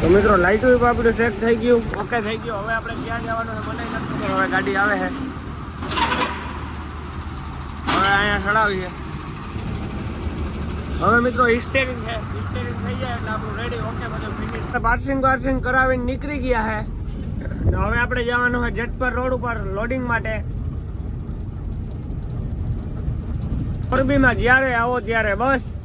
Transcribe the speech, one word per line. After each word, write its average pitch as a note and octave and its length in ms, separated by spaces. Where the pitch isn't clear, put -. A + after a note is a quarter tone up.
મિત્રો, G#3 180
લાઈટું A#3 360
પણ A#3+ 80
આપણું A#3 320
સેટ A#3 220
થઈ A3+ 200
ગયું, A#3+ 200
ઓકે A#3+ 240
થઈ A3 180
ગયું. G#3 200
હવે A3+ 100
આપણે A3+ 200
ક્યાં A3+ 220
જવાનું A3+ 300
છે G#3+ 120
મને A3 160
નથી A3+ 240
ખબર. G3 260
હવે F#3+ 200
ગાડી F#3+ 280
આવે G#3 200
છે, F#3 60
હવે G3 200
અહીંયા G3+ 360
ચડાવીએ. G3+ 440
હવે G#3+ 240
મિત્રો, B3 180
સ્ટીયરિંગ B3+ 400
છે, A#3 100
સ્ટીયરિંગ A#3+ 400
થઈ - 160
જાય A#3+ 160
એટલે A3 160
આપણું A3 280
રેડી, A#3+ 280
ઓકે, A3+ 240
બધું A3 260
ફિનિશ. - 280
પાર્સિંગ, C4 380
પાર્સિંગ C4 320
કરાવીને C4 420
નીકળી C#4+ 360
ગયા A#3 240
છે. G#3+ 100
ને - 60
હવે G#3 220
આપણે A#3+ 260
જવાનું A#3+ 420
છે A#3+ 40
જેતપર B3 400
રોડ B3+ 180
ઉપર A#3 180
લોડિંગ B3 320
માટે. A3 240
મોરબીમાં C4 520
જ્યારે B3+ 320
આવો A#3 220
ત્યારે A3 340
બસ B3+ 240